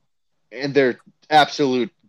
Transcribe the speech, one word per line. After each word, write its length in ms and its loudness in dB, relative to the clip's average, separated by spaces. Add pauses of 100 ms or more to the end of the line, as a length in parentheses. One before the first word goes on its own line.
(520)
And 240 -8
they're 240 2 (320)
absolute 600 0 (180)